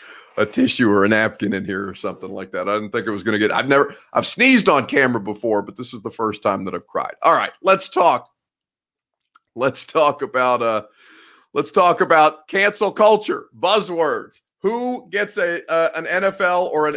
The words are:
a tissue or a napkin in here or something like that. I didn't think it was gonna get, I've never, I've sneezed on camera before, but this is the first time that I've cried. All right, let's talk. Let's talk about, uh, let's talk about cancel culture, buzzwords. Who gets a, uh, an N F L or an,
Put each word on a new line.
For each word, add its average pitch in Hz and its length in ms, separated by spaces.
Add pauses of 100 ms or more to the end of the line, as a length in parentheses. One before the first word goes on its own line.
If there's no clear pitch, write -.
(360)
a 107 80
tissue 127 460
or 101 140
a 104 40
napkin 107 460
in 95 100
here 98 240
or 95 60
something 92 360
like 95 220
that. 92 160
I 101 60
didn't 107 160
think 113 160
it 110 60
was 101 100
gonna 107 160
get, 107 120
I've 127 180
never, 139 260 (180)
I've - 140
sneezed 247 420
on 139 180
camera 123 340
before, 104 420
but 98 140
this 127 180
is 104 80
the 107 80
first 107 320
time 98 240
that 90 80
I've 87 120
cried. - 360
All 160 120
right, 107 180 (100)
let's - 260
talk. 147 400 (1300)
Let's 127 300
talk 147 360
about, 127 420
uh, 110 220 (720)
let's 143 160
talk 180 320
about 156 460
cancel 202 440
culture, 214 540 (120)
buzzwords. 165 840 (220)
Who 240 480
gets 202 280
a, 170 320
uh, 165 260
an 160 100
N 180 180
F 190 160
L 180 280
or 151 200
an, 147 80